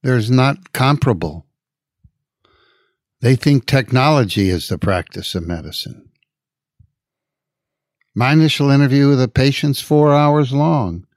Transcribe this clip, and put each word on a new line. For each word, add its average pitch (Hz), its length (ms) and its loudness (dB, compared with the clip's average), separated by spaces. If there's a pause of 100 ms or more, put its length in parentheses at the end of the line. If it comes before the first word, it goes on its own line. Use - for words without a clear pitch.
There's 123 280 0
not 131 420 0
comparable. 104 720 -2 (1700)
They 123 160 2
think 143 300 0
technology 131 800 0
is 90 200 -4
the 90 100 -6
practice 90 560 -6
of 85 120 -8
medicine. - 640 -12 (2000)
My 127 180 2
initial 151 380 2
interview 139 380 4
with 135 120 2
a 127 80 0
patient's 139 540 -2
four 147 320 2
hours 147 400 2
long. 139 500 -2 (120)